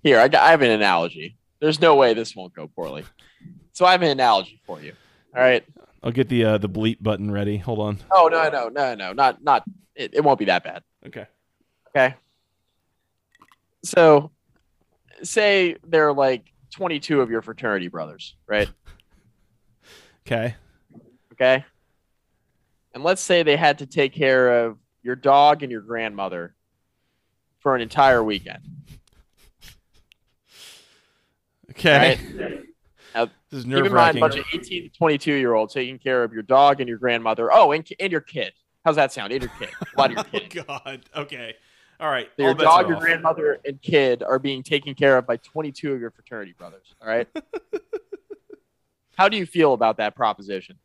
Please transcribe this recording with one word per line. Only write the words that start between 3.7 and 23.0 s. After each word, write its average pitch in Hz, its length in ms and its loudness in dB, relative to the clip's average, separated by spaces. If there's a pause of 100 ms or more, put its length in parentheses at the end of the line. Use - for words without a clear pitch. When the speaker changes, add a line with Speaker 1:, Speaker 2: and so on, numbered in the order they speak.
Speaker 1:
So 180 140 -2
I 180 60 6
have 180 100 2
an 165 80 2
analogy 110 540 0
for 80 160 -14
you. 76 120 -20 (420)
All 123 80 0
right. 127 220 4 (380)
Speaker 2:
I'll 127 100 -4
get 127 160 0
the, 120 160 0
uh, 107 140 2
the 101 100 -4
bleep 110 340 -4
button 104 280 -4
ready. 101 260 -4
Hold 107 220 -8
on. 104 200 -6 (120)
Speaker 1:
Oh, 180 200 6
no, 165 200 0
no, 127 180 -6
no, 131 260 -4
no. 95 200 -10
Not, 127 280 0
not, 139 220 2 (300)
it, 135 200 -14
it 143 80 0
won't 143 160 2
be 107 80 -4
that 87 160 0
bad. 85 200 -14 (240)
Speaker 2:
Okay. 101 200 -20 (640)
Speaker 1:
Okay. 131 260 0 (1700)
So, 151 480 4 (920)
say 196 540 0 (100)
there 160 220 2
are, 147 40 0
like, 131 400 -2 (180)
twenty-two 160 520 -4
of 113 80 -2
your 113 120 -2
fraternity 104 460 -6
brothers, 78 480 -14 (100)
right? 104 280 -2
Speaker 2:
<laughs> - 40 -20 (1500)
Okay. 117 280 -6 (800)
Speaker 1:
Okay. 131 320 0 (1300)
And 127 100 -16